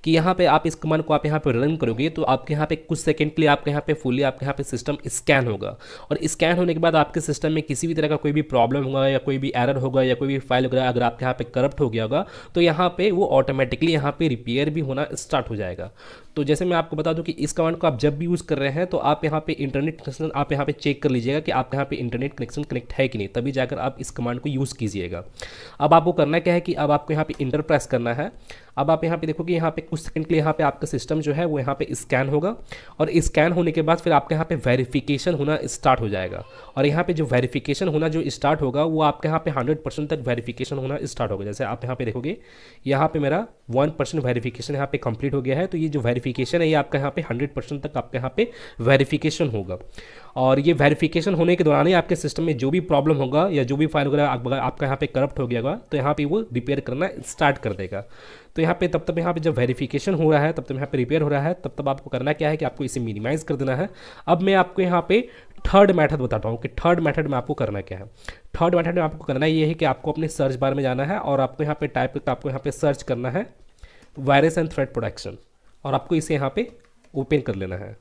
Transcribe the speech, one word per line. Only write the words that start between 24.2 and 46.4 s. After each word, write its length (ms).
को 100
यूज़ 280
कीजिएगा। 460
अब 140
आपको 180
करना 280
क्या 140
है 80
कि 140
अब 160
आपको 220
यहाँ 120
पे 160
इंटर 200
प्रेस 260
करना 260
है। 180
अब 140
आप 120
यहाँ 140
पे 100
देखोगे 260
यहाँ 180
पे 100
कुछ 180
सेकंड 260
के 80
लिए 80
यहाँ 120
पे 100
आपका 240
सिस्टम 340
जो 120
है 120
वो 140
यहाँ 160
पे 160
स्कैन 380
होगा 260
और 180
स्कैन 340
होने 200
के 100
बाद 160
फिर 160
आपके 220
यहाँ 100
पे 120
वेरिफिकेशन 760
होना 320
स्टार्ट 340
हो 100
जाएगा। 340
और 80
यहाँ 180
पे 100
जो 120
वेरिफिकेशन 640
होना 200
जो 200
स्टार्ट 340
होगा 220
वो 180
आपके 260
यहाँ 180
पे 60
हंड्रेड 320
परसेंट 260
तक 180
वेरिफिकेशन 500
होना 260
स्टार्ट 280
होगा। 140
जैसे 180
आप 200
यहाँ 120
पे 100
देखोगे 320
यहाँ 200
पे 120
मेरा 260
वन 180
परसेंट 360
वेरिफिकेशन 500
यहाँ 160
पे 60
कंप्लीट 360
हो 80
गया 160
है। 100
तो 100
ये 120
जो 120
वेरिफिकेशन 600